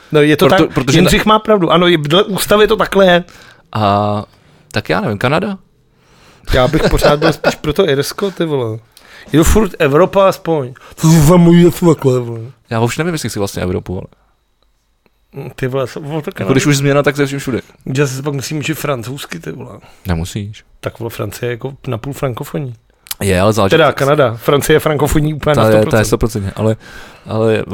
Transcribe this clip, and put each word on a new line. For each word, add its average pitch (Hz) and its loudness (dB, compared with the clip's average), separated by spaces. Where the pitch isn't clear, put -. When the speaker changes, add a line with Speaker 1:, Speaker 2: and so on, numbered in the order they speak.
Speaker 1:
No, 151 4
je 151 4
to - 2
Speaker 2:
Proto-, 185 4
Speaker 1:
tak, - -6
Speaker 2:
protože 139 0
Speaker 1:
Jindřich 180 2
má 214 4
pravdu. 214 0
Ano, 180 4
je, 175 4
dle 156 0
ústavy 208 2
to 220 2
takhle 190 2
je. 175 4
Speaker 2:
A 104 0
tak - -6
já 175 0
nevím, 117 -4
Kanada? 185 -2
Speaker 1:
Já 127 2
bych 151 0
pořád - 2
byl 160 0
spíš - -4
pro 151 -6
to 190 0
Irsko, 143 -4
ty 175 -4
vole. 120 -4
Je 139 4
to 165 4
furt 208 4
Evropa 180 4
aspoň. 143 -4
To 160 4
se 165 6
za 165 6
můj 170 6
takhle, 139 0
vole. 117 -8
Speaker 2:
Já 113 -2
už 120 0
nevím, 170 -4
jestli 120 -8
chci 107 -8
vlastně 98 -4
Evropu, 90 -6
ale - -12
Speaker 1:
Ty 131 -6
vole, 131 -4
se-, - -14
o, 165 -12
to 147 -8
Speaker 2:
Jako 160 -6
Speaker 1:
Kanada. 123 -2
Speaker 2:
když 131 2
už 147 2
změna, 139 2
tak 143 0
ze 139 0
vším 139 -6
všude. 117 -4
Speaker 1:
Já 143 2
se 131 -8
pak 147 -6
musím 139 -8
učit 147 -6
francouzsky, 139 -8
ty 160 -12
vole. - -16
Speaker 2:
Nemusíš. 95 -8
Speaker 1:
Tak - -10
vole, 117 -10
Francie 113 -8
je - -6
jako 135 -10
napůl 127 -8
frankofonní. 135 -8
Speaker 2:
Je, 95 0
ale 107 2
záleží 101 2
Speaker 1:
Teda 160 4
Speaker 2:
jak 127 0
Speaker 1:
Kanada. 139 0
Francie 147 2
je 151 4
frankofonní 151 0
úplně 147 -2
na 117 2
Speaker 2:
Ta 110 4
je, - 4
Speaker 1:
sto 107 4
procent. 107 0
Speaker 2:
ta 113 4
je 107 2
sto 113 0
procent, 107 -4
ale, 110 -2
ale 110 0